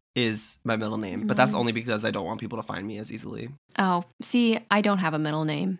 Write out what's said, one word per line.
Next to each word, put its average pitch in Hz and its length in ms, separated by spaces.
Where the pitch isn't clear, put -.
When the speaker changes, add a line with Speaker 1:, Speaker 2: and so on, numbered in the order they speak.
Speaker 1:
is 110 500
my 117 120
middle 110 220
name, 101 280
but - 100
that's 131 180
Speaker 2:
Mm. - 40
Speaker 1:
only 120 140
because 110 320
I 110 60
don't 101 160
want 107 140
people 113 180
to 110 40
find 98 240
me 107 120
as 110 140
easily. 110 360
Speaker 2:
Oh, 180 260
see, 233 380
I 202 120
don't 202 160
have 160 160
a 156 40
middle 156 260
name, 175 360